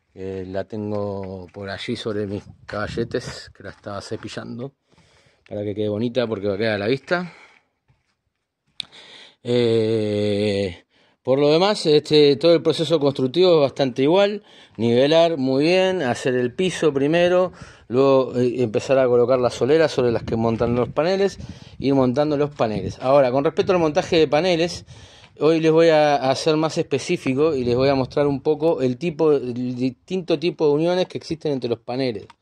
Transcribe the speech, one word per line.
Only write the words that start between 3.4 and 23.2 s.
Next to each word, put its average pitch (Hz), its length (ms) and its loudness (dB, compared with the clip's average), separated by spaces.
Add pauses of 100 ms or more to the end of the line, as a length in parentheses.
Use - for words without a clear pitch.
que - 100 -20
la 95 80 -14
estaba 101 280 -14
cepillando, 117 760 -12 (720)
para 104 160 -8
que 104 140 -6
quede 107 140 -2
bonita, 120 360 -2
porque 104 220 -4
va 101 60 0
a 95 40 -4
quedar 110 180 -2
a - 20 -4
la 98 100 -4
vista. 175 460 -4 (2000)
Eh, 107 1400 0 (400)
por 131 160 0
lo 147 100 4
demás, 180 360 2
este, 151 500 4
todo 165 180 4
el 160 80 4
proceso 156 380 0
constructivo 143 560 2
es 151 60 4
bastante 131 420 0
igual. 202 400 2 (340)
Nivelar 143 600 4
muy 131 280 0
bien, 185 360 2
hacer 127 340 -2
el 123 180 0
piso 165 400 0
primero, 175 580 2 (360)
luego, 131 500 2
eh, 123 260 0
empezar 117 360 0
a 131 80 4
colocar 123 320 4
las 120 140 0
soleras 147 380 2
sobre 123 200 0
las 110 120 -2
que - 120 -4
montan 113 400 0
los 123 140 0
paneles, 190 480 -2 (400)
ir 139 180 -2
montando 139 420 2
los 143 140 -2
paneles. 104 500 -4
Ahora, 131 300 4